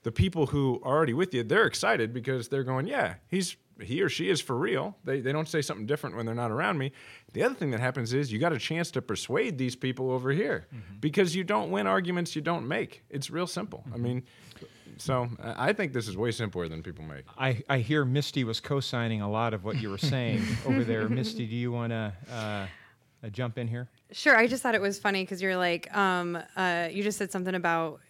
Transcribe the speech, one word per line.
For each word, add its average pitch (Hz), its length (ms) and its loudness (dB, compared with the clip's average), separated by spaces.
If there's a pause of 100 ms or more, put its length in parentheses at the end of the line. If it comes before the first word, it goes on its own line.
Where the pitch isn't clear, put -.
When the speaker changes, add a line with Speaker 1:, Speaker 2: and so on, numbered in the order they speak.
Speaker 1:
the 117 80 -2
people 165 360 4
who 135 360 2
are 135 140 2
already 151 160 4
with 180 200 2
you, 120 100 2
they're 185 220 6
excited 143 480 2
because 127 360 -4
they're 135 160 0
going, 131 220 0
"Yeah, 202 280 0 (140)
he's, 185 260 -2 (240)
he 127 220 -4
or 170 80 4
she 190 200 0
is 170 120 2
for 123 160 -2
real." 185 480 -2
They, 131 160 0
they 127 100 0
don't 156 160 0
say 156 140 0
something 107 240 -6
different 127 320 -2
when 117 80 -4
they're 113 100 -2
not 120 160 0
around 165 260 2
me. 135 140 -2 (400)
The - 120 0
other 254 120 2
thing 151 160 0
that 110 80 0
happens 127 340 0
is 135 200 0
you 110 60 -2
got 165 140 4
a 117 60 0
chance 165 320 -2
to 127 100 0
persuade 147 560 -2
these 127 200 -2
people 131 340 -2
over 127 200 0
here 160 420 0
Speaker 2:
Mm-hmm. 101 260 -14
Speaker 1:
because 156 360 2
you 185 100 0
don't 202 260 0
win 196 160 0
arguments 180 480 2
you 156 60 -2
don't 151 260 -2
make. 180 420 -4
It's 143 200 -6
real 175 180 -2
simple. 180 400 -8
I 120 40 -10
Speaker 2:
Mm-hmm. 117 120 -4
Speaker 1:
mean, 123 200 -2 (760)
so 123 320 0 (140)
I, 117 260 0
I 214 40 4
think 185 200 -2
this 113 140 -2
is 92 100 -6
way 113 140 2
simpler 90 360 -2
than 80 140 -6
people 80 220 -12
make. 71 220 -12 (120)
Speaker 2:
I, 131 320 2
I 135 100 4
hear 143 260 2
Misty 135 380 2
was 113 160 -2
co-signing 117 640 -2
a 101 80 0
lot 110 240 2
of 92 100 -4
what 110 180 -2
you 107 80 -4
were 98 80 -4
saying 131 440 2 (140)
Speaker 3:
<laughs> 113 100 -6
Speaker 2:
over 135 180 2
there. 110 260 2
Misty, 127 360 -2
do 110 100 -4
you 120 160 -2
wanna, 113 440 -2 (160)
uh, 107 340 -4 (580)
uh, 113 60 -8
jump 117 280 -4
in 120 100 -2
here? 120 220 -6 (220)
Speaker 3:
Sure. 277 260 6
I 226 100 6
just 247 160 -2
thought 240 100 2
it 202 80 2
was 196 180 0
funny 196 260 0
'cause 185 160 -6
you're 190 160 2
like, 175 380 0
um, 180 420 2 (180)
uh, 175 360 0
you 202 120 -2
just 202 140 -2
said 196 140 -4
something 185 240 -2
about 165 440 0 (100)